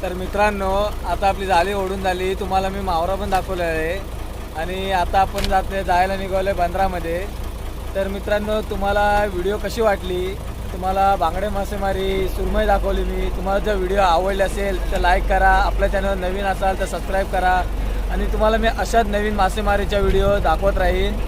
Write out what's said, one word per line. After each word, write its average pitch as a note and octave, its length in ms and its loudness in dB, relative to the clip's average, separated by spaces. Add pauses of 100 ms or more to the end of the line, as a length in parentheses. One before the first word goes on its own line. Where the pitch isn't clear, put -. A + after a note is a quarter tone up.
तर F#3 100 -4
मित्रांनो, G3 580 0 (360)
आता F3 200 0
आपली G3 180 0
जाळी F#3 280 2
ओढून F#3+ 300 -2
झाली, F#3 320 0
तुम्हाला F#3+ 340 -2
मी F#3+ 120 -6
मावरा F3+ 340 0
पण G3 140 -4
दाखवलेला F3+ 400 -2
आहे D#3+ 240 -2 (680)
आणि F#3+ 300 -4
आता F#3 280 2
आपण F#3+ 300 0
जाते, G3 340 0
जायला F#3 320 2
निघालोय F#3+ 380 -2
बंदरामध्ये. F3 680 0 (760)
तर G3 120 0
मित्रांनो, G#3 520 -2 (100)
तुम्हाला G3+ 360 2 (260)
व्हिडिओ F#3 260 -2
कशी G#3 240 -4
वाटली? F#3+ 520 0 (400)
तुम्हाला F#3+ 460 2
बांगडे F3 300 0
मासेमारी, G3 760 -2
सुरमई G3+ 380 0
दाखवली G3 380 2
मी. F#3 260 -2
तुम्हाला F#3+ 360 0
जर G#3 100 0
व्हिडिओ F#3+ 260 0
आवडले F#3+ 420 2
असेल F#3+ 480 -2
तर G3 80 0
लाईक F3+ 280 4
करा, F#3+ 240 4
आपल्या F#3+ 380 2
चॅनल G3 300 0
नवीन F#3 260 -2
असाल F#3 340 0
तर F#3+ 60 -2
सबस्क्राईब F#3+ 460 -2
करा F#3 300 2 (500)
आणि G3 220 0
तुम्हाला A3 240 2
मी A3 100 2
अशाच A3 400 2
नवीन G#3 280 0
मासेमारीच्या G3+ 640 2
व्हिडिओ G3 440 4
दाखवत F#3+ 340 2
राहीन. F#3+ 400 2 (100)